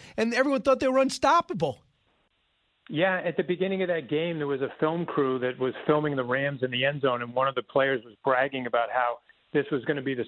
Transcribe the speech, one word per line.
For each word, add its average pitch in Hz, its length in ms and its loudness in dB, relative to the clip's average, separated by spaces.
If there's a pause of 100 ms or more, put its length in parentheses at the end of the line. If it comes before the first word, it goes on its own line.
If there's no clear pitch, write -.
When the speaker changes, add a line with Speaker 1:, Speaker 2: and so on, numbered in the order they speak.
(180)
Speaker 1:
and 226 160 0
everyone 262 280 2
thought 262 180 4
they 269 80 2
were 262 120 4
unstoppable. 262 800 2 (1080)
Speaker 2:
Yeah, 185 360 0
at 170 120 -4
the 180 60 2
beginning 185 380 -2
of 180 60 -2
that 160 220 -4
game, 160 280 -2
there 147 100 -4
was 135 140 -2
a 135 80 -2 (100)
film 165 260 0
crew 131 340 -2
that 127 180 -4
was 131 160 -2 (140)
filming 151 280 2
the 131 80 -2
Rams 135 380 -2
in 127 100 -2
the 127 140 -2
end 143 160 -2
zone, 123 200 2
and 120 120 -8
one 131 140 2
of 135 80 -2
the 120 80 -2
players 135 420 0
was 113 80 -20 (100)
bragging 131 440 0
about 117 240 0
how 120 280 0 (340)
this 143 180 2
was 131 140 -2
gonna 143 160 -2
be 135 120 -4
the 123 140 -4